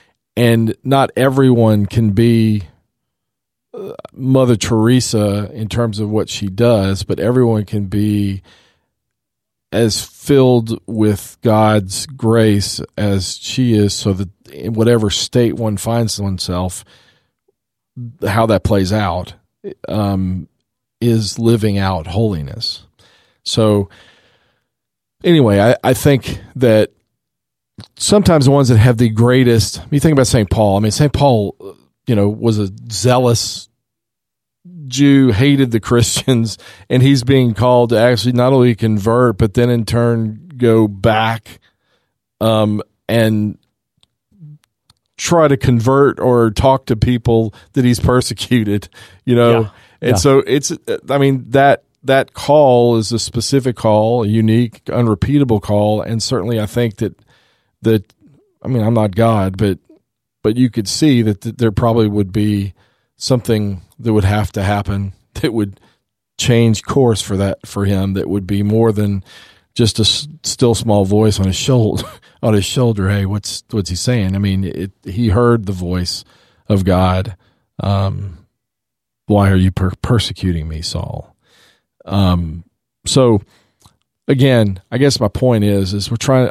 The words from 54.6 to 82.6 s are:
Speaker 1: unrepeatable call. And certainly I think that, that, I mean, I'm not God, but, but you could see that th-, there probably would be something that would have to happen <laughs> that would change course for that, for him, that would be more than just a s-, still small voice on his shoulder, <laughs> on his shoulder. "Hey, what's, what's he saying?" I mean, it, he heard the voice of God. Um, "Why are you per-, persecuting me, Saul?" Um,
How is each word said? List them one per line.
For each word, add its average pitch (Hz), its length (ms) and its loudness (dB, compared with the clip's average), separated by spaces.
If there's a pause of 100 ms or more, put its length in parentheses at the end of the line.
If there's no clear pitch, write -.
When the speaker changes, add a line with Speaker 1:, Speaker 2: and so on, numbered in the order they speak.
Speaker 1:
unrepeatable 120 680 0
call. 104 420 0
And 110 200 -6
certainly 113 380 -4
I 107 80 -4
think 117 300 -4
that, - 180 -6 (640)
that, 110 320 0 (480)
I - 60 -12
mean, 123 160 -2
I'm 113 100 0
not 107 220 0
God, 107 420 0
but, 98 220 -2 (640)
but 113 120 0
you 123 140 2
could 107 180 -6
see 131 360 2
that 104 180 -2
th-, 113 160 -10
there 113 140 0
probably 113 360 0
would 101 240 -2
be 101 420 -2 (420)
something 107 640 -2 (160)
that 113 160 -2
would 104 100 2
have 104 280 0
to 104 100 -6
happen 101 520 -4 (100)
<laughs> - 120 -20
that 135 160 -4
would 104 280 -4 (580)
change 117 460 2
course 120 400 0
for 101 140 -6
that, 98 300 -4
for 101 180 -6
him, 98 280 -2
that 95 160 -4
would 98 160 -4
be 101 160 -2
more 110 300 2
than 101 320 -2 (500)
just 113 240 0
a 113 60 2
s-, - 240 -2 (160)
still 117 320 0
small 104 300 0
voice 104 340 2
on 95 80 0
his 92 80 -2
shoulder, 123 480 0 (200)
<laughs> - 200 -16
on 110 100 2
his 98 120 0
shoulder. 110 440 -2
"Hey, 101 180 0
what's, - 440 -8
what's 98 180 -4
he 92 60 -6
saying?" 98 400 -2
I 98 40 -2
mean, 98 240 0
it, 92 280 -8 (120)
he 107 260 -2
heard 117 360 2
the 101 60 -6
voice 90 520 -6 (440)
of 98 160 0
God. 92 520 0 (440)
Um, 98 640 -4 (800)
"Why 101 240 4
are 95 40 4
you 92 160 2
per-, 92 200 -2 (100)
persecuting 90 640 -2
me, 78 140 -8
Saul?" - 540 -10 (720)
Um, 87 580 -2 (420)